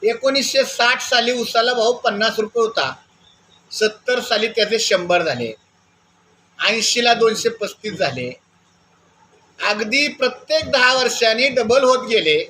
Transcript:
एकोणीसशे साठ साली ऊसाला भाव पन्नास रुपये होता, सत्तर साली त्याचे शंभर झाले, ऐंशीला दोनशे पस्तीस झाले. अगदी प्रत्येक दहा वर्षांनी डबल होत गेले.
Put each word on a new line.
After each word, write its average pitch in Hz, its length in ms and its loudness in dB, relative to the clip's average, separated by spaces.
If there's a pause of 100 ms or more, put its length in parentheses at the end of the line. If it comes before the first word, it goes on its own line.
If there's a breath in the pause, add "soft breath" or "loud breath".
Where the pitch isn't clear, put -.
एकोणीसशे 262 640 0
साठ 247 360 0
साली 240 320 0
ऊसाला 240 400 0
भाव 233 200 2
पन्नास 220 460 -2
रुपये 220 240 -2
होता, 143 320 -2 (800)
सत्तर 226 480 -2
साली 226 280 -2
त्याचे 214 300 0
शंभर 175 440 0
झाले, 120 300 -4 (1160)
ऐंशीला 233 460 2
दोनशे 226 340 0
पस्तीस 208 440 -8
झाले. 127 460 -4 (1300)
अगदी 220 440 0
प्रत्येक 294 600 -4
दहा 254 240 4
वर्षांनी 240 540 2
डबल 247 360 2
होत 254 240 2
गेले. 165 420 2